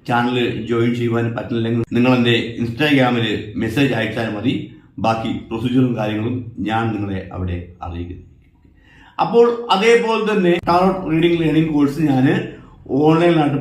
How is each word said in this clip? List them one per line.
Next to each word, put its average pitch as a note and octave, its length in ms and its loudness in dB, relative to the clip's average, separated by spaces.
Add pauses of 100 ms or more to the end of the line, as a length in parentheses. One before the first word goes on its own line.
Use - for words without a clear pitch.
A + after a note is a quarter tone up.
ചാനൽ B2 280 0 (320)
ജോയിൻ A#2 300 2
ചെയ്യുവാൻ A#2 260 0 (120)
പറ്റില്ലെങ്കിൽ A#2 460 -2 (140)
നിങ്ങൾ B2 220 4
എൻ്റെ A#2 160 2 (280)
Instagram-ൽ B2 640 2 (360)
മെസ്സേജ് A#2+ 360 0
അയച്ചാൽ A2+ 380 -4
മതി. G#2 180 -2 (500)
ബാക്കി A2+ 280 0 (160)
പ്രൊസീജിയറും B2 520 0
കാര്യങ്ങളും G#2+ 360 -2 (320)
ഞാൻ A2+ 160 0 (100)
നിങ്ങളെ G2 260 -4 (140)
അവിടെ F2+ 240 -4 (280)
അറിയിക്കും. E2+ 340 -10 (1040)
അപ്പോൾ A#3 220 4 (280)
അതേപോലെ A3+ 540 2
തന്നെ F#3+ 240 2 (160)
ടാരോട്ട് F#3 420 2
റീഡിംഗ് E3 300 2
ലേണിംഗ് D#3 340 2
കോഴ്സ് D3 360 2
ഞാൻ C3 160 4 (720)
ഓൺലൈനായിട്ട് D#3+ 600 4